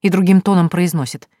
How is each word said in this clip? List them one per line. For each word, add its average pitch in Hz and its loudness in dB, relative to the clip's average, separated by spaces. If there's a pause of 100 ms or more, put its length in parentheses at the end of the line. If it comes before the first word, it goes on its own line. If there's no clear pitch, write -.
И 202 -2
другим 185 2
тоном 180 0
произносит: 170 -4 (120)